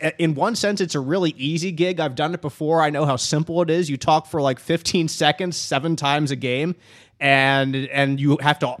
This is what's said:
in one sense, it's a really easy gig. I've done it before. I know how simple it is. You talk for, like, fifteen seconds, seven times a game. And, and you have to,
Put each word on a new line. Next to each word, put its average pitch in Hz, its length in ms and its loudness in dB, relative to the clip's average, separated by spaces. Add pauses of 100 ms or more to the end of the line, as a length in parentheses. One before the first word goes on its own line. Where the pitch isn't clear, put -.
(200)
in 160 160 0
one 196 220 0
sense, 202 240 0
it's 175 140 -4
a 147 40 -2
really 156 380 -2
easy 160 340 -4
gig. 170 300 -2
I've 139 140 -4
done 156 180 -2
it 170 80 -8
before. 160 400 0
I 151 80 4
know 147 160 0
how 139 100 2
simple 160 460 0
it 165 80 0
is. 165 200 0
You 143 60 -4
talk 156 320 2
for, 160 140 -2
like, 135 180 0
fifteen 165 480 -2
seconds, 156 480 0
seven 156 400 -2
times 147 340 0
a 139 60 -4
game. 131 400 -4 (460)
And, 135 520 4
and 139 460 0
you 143 220 4
have 147 180 2
to, 127 220 -2